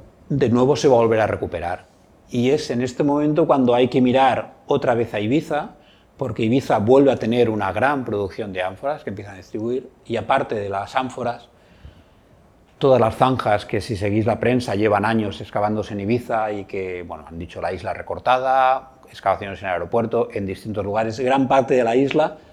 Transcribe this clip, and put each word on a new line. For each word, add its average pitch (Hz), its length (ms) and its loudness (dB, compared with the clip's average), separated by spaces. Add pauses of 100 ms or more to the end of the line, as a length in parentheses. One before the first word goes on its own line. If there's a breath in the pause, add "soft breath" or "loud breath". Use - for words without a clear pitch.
(300)
de 135 200 2
nuevo 127 260 4
se - 120 2
va 131 80 8
a 117 40 6
volver 113 220 4
a 104 60 4
recuperar. 90 580 -6 (440)
Y 123 220 0
es 151 180 -2
en 120 120 -2
este 127 220 -2
momento 151 440 2
cuando 131 260 4
hay 127 140 4
que 131 140 0
mirar 123 520 2 (140)
otra 135 260 2
vez 117 200 -2
a 110 60 -4
Ibiza, 147 520 -2 (460 soft breath)
porque 120 260 -4
Ibiza 120 340 2
vuelve 127 340 6
a 117 40 2
tener 117 340 2
una 104 220 -2
gran 127 340 0
producción 104 480 -6
de 90 80 -4
ánforas 98 420 -6
que - 60 -10
empiezan 101 240 -12
a 92 40 -18
distribuir, 117 520 -6 (160)
y 113 120 -4
aparte 131 360 0
de 101 160 -4
las 98 260 -6
ánforas, 123 540 -6 (1300 soft breath)
todas 131 180 6
las 110 160 2
zanjas 117 520 0
que, 110 120 -4
si 104 160 -6
seguís 104 300 0
la 110 140 0
prensa, 123 340 0
llevan 101 320 2
años 110 340 -2
excavándose 107 540 -4
en 101 60 -8
Ibiza 110 520 -2
y 101 140 -8
que, 92 380 -8
bueno, 82 240 -14
han 82 100 -14
dicho 87 240 -12
la 85 100 -4
isla 90 220 -8
recortada, 131 1000 -2 (140)
excavaciones 95 540 -4
en 101 60 -8
el 92 60 -2
aeropuerto, 117 600 -2
en 101 140 -6
distintos 101 360 -6
lugares. 101 360 -4
Gran 135 280 2
parte 135 280 2
de 123 80 4
la 117 120 0
isla 143 420 2 (160 loud breath)